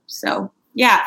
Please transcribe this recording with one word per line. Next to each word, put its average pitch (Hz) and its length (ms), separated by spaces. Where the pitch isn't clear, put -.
So, - 400
yeah. 233 340